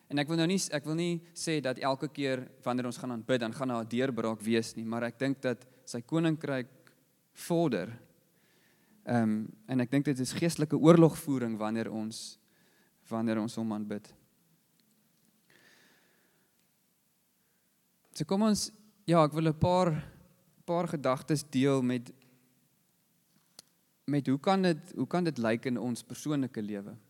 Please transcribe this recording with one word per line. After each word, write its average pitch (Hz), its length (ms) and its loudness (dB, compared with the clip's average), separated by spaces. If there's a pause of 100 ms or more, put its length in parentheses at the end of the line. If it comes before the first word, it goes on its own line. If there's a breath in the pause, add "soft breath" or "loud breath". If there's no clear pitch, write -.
En 143 120 0
ek 143 100 -4
wil 165 80 2
nou 165 100 2
nie, 190 100 2 (140)
ek 143 140 -4
wil 160 100 -2
nie 170 220 -2 (180 loud breath)
sê 156 240 -2
dat 127 240 -4
elke 135 240 -2
keer 131 360 -2 (200)
wanneer 123 240 -2
ons 120 80 -10
gaan 127 200 -8
aanbid, 120 260 0
dan 113 100 -4
gaan 135 160 -4
daar 117 140 -2
'n 110 60 -10
deurbraak 113 520 -2
wees 113 340 0
nie, 113 100 -8
maar 117 180 -4
ek 117 160 -6
dink 135 220 -2
dat 127 260 -4 (180 soft breath)
sy 120 160 -10
koninkryk 147 640 -2 (680)
vorder. 120 680 -2 (1040 soft breath)
Ehm, 110 400 0 (220)
en 131 120 0
ek 120 120 -2
dink 139 140 2
dit 135 140 0
is 127 140 -4
geestelike 151 440 0
oorlogvoering 135 800 6
wanneer 110 340 -2
ons, 107 480 -8 (680 soft breath)
wanneer 113 280 -2
ons 107 180 -4
hom 113 180 -4
aanbid. 104 400 -8 (4000 soft breath)
So 156 120 -6
kom 196 160 0
ons, 214 300 2 (380)
ja, 165 160 8
ek 147 80 0
wil 160 160 2
'n 151 80 0
paar, 180 320 4 (760 loud breath)
paar 175 220 -2
gedagtes 139 640 -2
deel 135 320 2
met, 123 300 -2 (1900)
met 143 220 -2
hoe 147 100 2
kan 190 240 0
dit, 170 340 0
hoe 127 120 -4
kan 180 160 -2
dit 160 140 -2
lyk 113 280 0
in 123 120 -2
ons 117 260 -6
persoonlike 135 580 -4
lewe? 104 340 -10 (140)